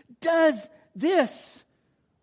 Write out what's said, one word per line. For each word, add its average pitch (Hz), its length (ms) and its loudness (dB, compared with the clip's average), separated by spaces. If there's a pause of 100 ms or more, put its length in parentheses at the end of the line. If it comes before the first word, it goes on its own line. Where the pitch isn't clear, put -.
(200)
does 320 480 2 (260)
this?" 285 680 -2 (580)